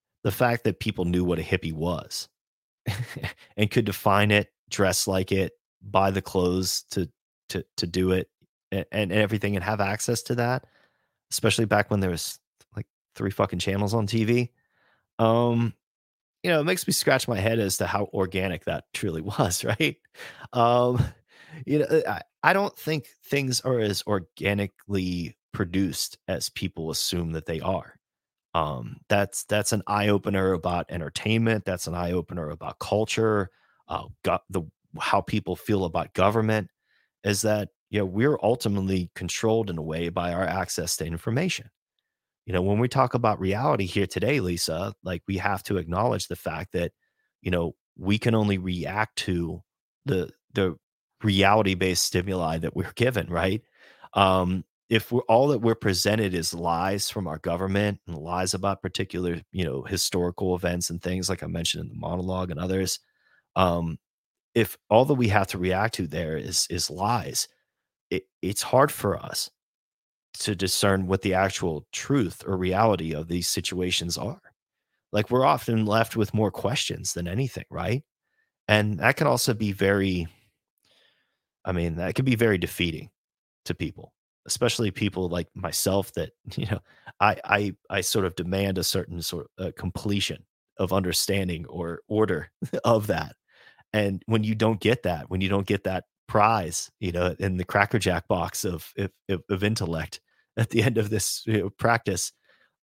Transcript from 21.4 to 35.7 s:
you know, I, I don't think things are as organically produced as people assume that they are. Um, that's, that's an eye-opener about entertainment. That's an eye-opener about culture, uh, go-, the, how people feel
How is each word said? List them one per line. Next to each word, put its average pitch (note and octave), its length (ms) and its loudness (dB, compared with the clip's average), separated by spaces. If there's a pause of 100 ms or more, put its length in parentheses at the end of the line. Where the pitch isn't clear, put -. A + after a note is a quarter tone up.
you D3 140 2
know, D#3 280 2
I, G2+ 140 -4 (200)
I E3 100 6
don't G3 260 0
think D#3 300 -4 (160)
things C3+ 380 0
are B2+ 180 0
as G#2 260 0
organically F#2+ 1300 -2 (160)
produced F2+ 640 -2 (100)
as - 220 -4
people E2+ 400 -6
assume E2 420 -2
that D#2+ 140 -8
they D#2+ 140 -4
are. F2+ 340 -6 (600)
Um, C#2+ 440 -4 (100)
that's, G2+ 360 0
that's G#2 280 0
an G#2 140 2
eye-opener G2+ 680 2
about F2 380 -2
entertainment. G#2+ 760 0
That's F#2 220 -4
an E2 80 -4
eye-opener F2 560 -4
about D#2 280 -12
culture, G#2+ 720 2 (380)
uh, - 160 -6 (200)
go-, F2+ 140 2 (120)
the, F#2 120 -2 (360)
how - 220 2
people F#2+ 360 -4
feel G2 280 0